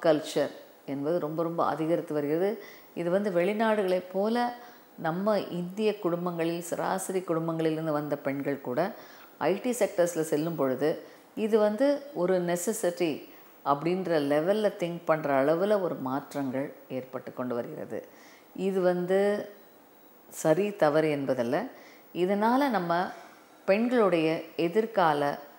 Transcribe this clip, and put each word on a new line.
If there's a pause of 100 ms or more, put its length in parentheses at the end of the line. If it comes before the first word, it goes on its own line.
culture (360)
என்பது
ரொம்ப,
ரொம்ப
அதிகரித்து
வருகிறது. (320)
இது
வந்து
வெளிநாடுகளைப்
போல (440)
நம்ம
இந்திய
குடும்பங்களில்,
சராசரி
குடும்பங்களிலிருந்து
வந்த
பெண்கள்
கூட (460)
ஐ
டி
செக்டர்ஸ்ல
செல்லும்
பொழுது, (320)
இது
வந்து (120)
ஒரு
நெசசிட்டி (360)
அப்படின்ற
லெவல்ல
think
பண்ற
அளவுல
ஒரு
மாற்றங்கள் (140)
ஏற்பட்டு
கொண்டு
வருகிறது. (480)
இது
வந்து (840)
சரி,
தவறு
என்பதல்ல. (500)
இதனால
நம்ம (580)
பெண்களுடைய (140)
எதிர்கால (200)